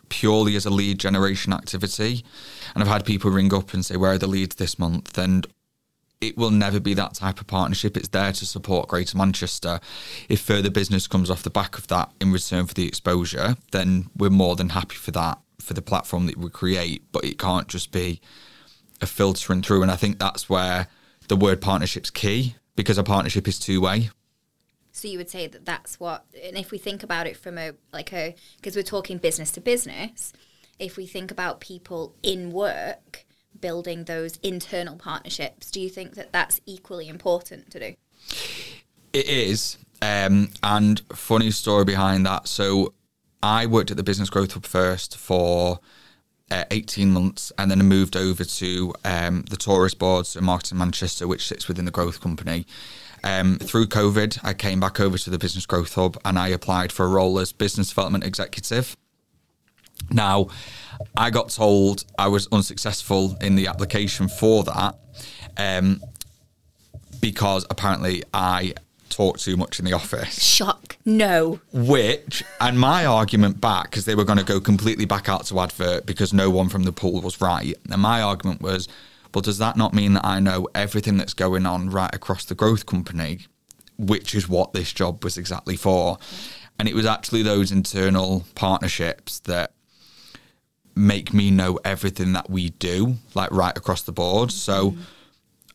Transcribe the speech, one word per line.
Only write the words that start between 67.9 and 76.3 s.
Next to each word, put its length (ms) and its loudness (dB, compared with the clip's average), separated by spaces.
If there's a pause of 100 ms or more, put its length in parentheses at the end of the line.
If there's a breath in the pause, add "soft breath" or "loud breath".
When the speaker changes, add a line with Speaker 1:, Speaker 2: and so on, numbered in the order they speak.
Speaker 1:
I 400 0 (360)
talk 280 2
too 180 -2
much 220 -2
in 80 -4
the 80 2
office. 480 -4
Speaker 2:
Shock. 640 2
No. 540 4 (120)
Speaker 1:
Which, 720 2 (160)
and 200 4
my 260 6
argument 560 4
back, 300 2
'cause 140 -4
they 100 2
were 80 4
gonna 200 4
go 160 2
completely 460 2
back 240 0
out 180 0
to 120 0
advert 480 -2
because 260 0